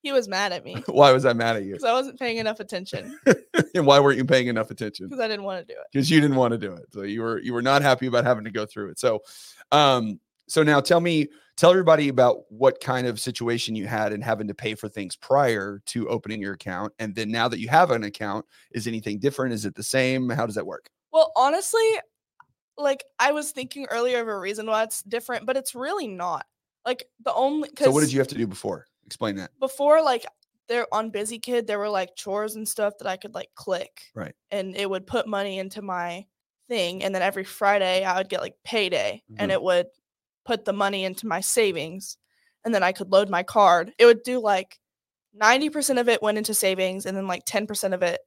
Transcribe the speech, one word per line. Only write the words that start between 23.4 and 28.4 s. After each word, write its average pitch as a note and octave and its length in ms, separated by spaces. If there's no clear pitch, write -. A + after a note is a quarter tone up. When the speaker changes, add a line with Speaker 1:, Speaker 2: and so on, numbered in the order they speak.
Speaker 1:
thinking C4 380
earlier A#3+ 320
of A3+ 60
a G#3+ 100
reason G3+ 300
why A3 160
it's A3 200
different, A#3 440
but C4 100
it's C4+ 160
really C#4+ 340
not. F3 380
Like, A#3+ 200
the C4 100
only, C#4+ 360
Speaker 2:
So C#4+ 120
what D3 100
Speaker 1:
'cause D3+ 80
Speaker 2:
did B2+ 40
you C3+ 60
have C3 80
to - 100
do A#2 80